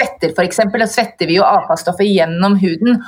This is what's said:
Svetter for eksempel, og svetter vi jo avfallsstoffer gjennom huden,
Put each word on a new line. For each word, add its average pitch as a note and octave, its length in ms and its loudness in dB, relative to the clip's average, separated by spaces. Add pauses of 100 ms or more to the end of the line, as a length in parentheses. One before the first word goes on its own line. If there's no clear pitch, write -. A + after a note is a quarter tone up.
Svetter E3+ 340 -4
for F3 100 0
eksempel, G#3+ 380 0
og A3+ 60 0
svetter - 380 -4
vi E3 100 0
jo G3 60 4
avfallsstoffer G3 600 0 (120)
gjennom F3 420 2
huden, G3 480 0